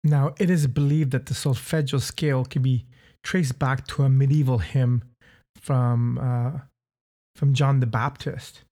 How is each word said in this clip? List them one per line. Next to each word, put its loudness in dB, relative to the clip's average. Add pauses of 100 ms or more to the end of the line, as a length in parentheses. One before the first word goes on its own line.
Now, 2
it 2
is 2
believed 0
that -4
the -6
solfeggio -2
scale -2
can -4
be 0 (380)
traced -2
back -2
to -2
a 4
medieval 4
hymn 0 (520)
from, 0
uh, -2 (800)
from 2
John 2
the 2
Baptist. -6